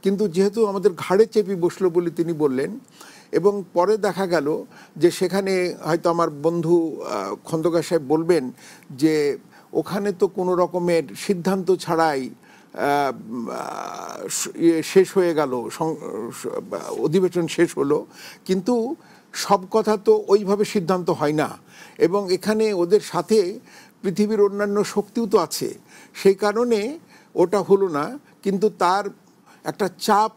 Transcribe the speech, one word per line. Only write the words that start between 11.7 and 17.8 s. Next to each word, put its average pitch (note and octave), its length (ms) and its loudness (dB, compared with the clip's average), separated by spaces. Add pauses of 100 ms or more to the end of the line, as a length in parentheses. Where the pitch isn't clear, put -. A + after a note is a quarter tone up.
ছাড়াই, D#3+ 540 0 (440)
আহ, B2+ 1800 -6
ইয়ে E3 260 4
শেষ F#3+ 340 2
হয়ে F3 160 2
গেল, B2+ 360 -2
সং-, D#3+ 260 -4 (1040)
অধিবেশন F3 480 0
শেষ E3+ 300 -2
হলো, C#3+ 280 -2 (400)